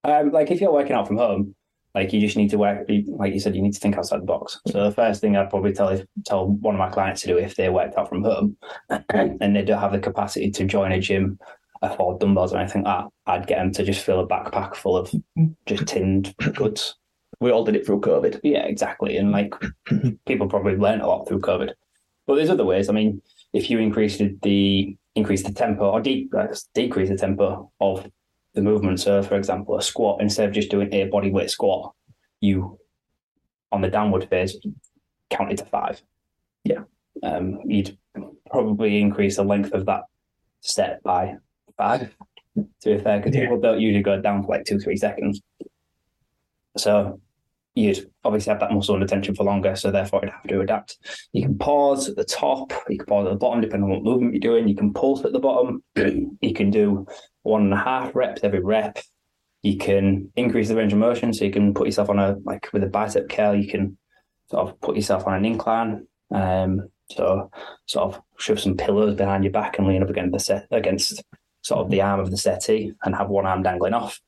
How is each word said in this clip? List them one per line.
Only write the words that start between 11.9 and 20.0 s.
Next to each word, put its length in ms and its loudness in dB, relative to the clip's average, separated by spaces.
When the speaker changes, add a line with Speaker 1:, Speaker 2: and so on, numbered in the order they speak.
Speaker 1:
dumbbells 360 2
or 40 -2
anything 260 -2
like 200 0
that, 60 -16
I'd 140 -2
get 120 0
'em 140 0
to 120 -2
just 200 -2
fill 160 2
a 60 -2
backpack 480 -4
full 220 -2
of 160 -2
just 200 -4
tinned 480 0
goods. 400 -4
Speaker 2:
We 120 2
all 120 2
did 120 2
it 100 -2
through 140 2
covid. 420 2
Speaker 1:
Yeah, 220 2
exactly. 540 -4
And, 120 2
like, 220 0
Speaker 2:
<clears throat> 360 0